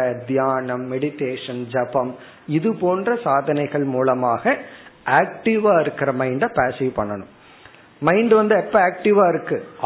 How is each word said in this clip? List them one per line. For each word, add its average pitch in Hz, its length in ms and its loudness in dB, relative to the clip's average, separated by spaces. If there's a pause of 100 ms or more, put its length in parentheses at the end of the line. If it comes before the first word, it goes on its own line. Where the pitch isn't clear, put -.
(220)
தியானம், 131 640 -2
மெடிடேஷன், 131 800 -6
ஜபம் 127 440 -2 (380)
இது 160 280 0
போன்ற 185 420 -2
சாதனைகள் 143 680 0
மூலமாக 127 720 0 (560)
ஆக்டிவா 208 640 2
இருக்கிற 139 340 -2
மைண்ட 131 400 -2
பாசிவ் 131 420 -2
பண்ணணும். 104 360 -6 (720)
மைண்ட் 208 320 4
வந்து 214 220 4
எப்ப 180 240 0
ஆக்டிவா 196 480 4
இருக்கு? 160 280 -2 (300)